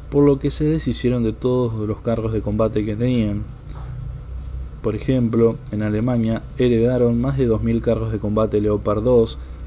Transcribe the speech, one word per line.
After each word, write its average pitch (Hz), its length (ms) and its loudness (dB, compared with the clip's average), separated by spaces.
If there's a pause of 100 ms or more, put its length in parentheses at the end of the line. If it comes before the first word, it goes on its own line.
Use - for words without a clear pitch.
por 143 160 4
lo 139 140 4
que 143 120 -2
se - 140 -2
deshicieron 127 580 0
de 110 80 2
todos 117 560 0
los 107 140 -4
carros 113 320 -2
de 107 80 -2
combate 110 420 0
que 107 140 -2
tenían. 110 460 0 (1400)
Por 107 140 -2
ejemplo, 117 600 2 (160)
en 107 120 -2
Alemania 113 580 0 (160)
heredaron 120 640 2
más 135 160 0
de 135 80 2
dos 110 180 2
mil 113 180 0
carros 113 300 0
de 110 80 -2
combate 107 400 0
Leopard 104 440 0
dos, 117 340 4 (300)